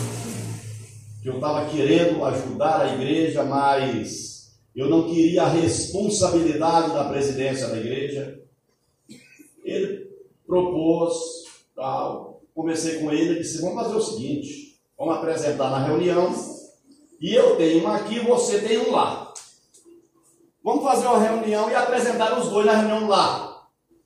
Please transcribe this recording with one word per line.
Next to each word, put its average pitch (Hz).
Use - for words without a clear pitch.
que 131
eu 127
tava 147
querendo 156
ajudar 147
a -
igreja, 143
mas 135
eu 135
não 165
queria 165
a 151
responsabilidade 165
da 143
presidência 139
da 113
igreja. 139
Ele -
propôs, 170
tal, -
conversei 160
com 151
ele, 165
disse, -
"Vamos 180
fazer 226
o 214
seguinte, -
vamos 156
apresentar 147
na 135
reunião, 175
e 185
eu -
tenho 165
um 214
aqui, 214
você 220
tem 226
um 254
lá. -
Vamos 240
fazer 254
uma 233
reunião 220
e -
apresentar 240
os -
dois 208
na 214
reunião 214
lá. -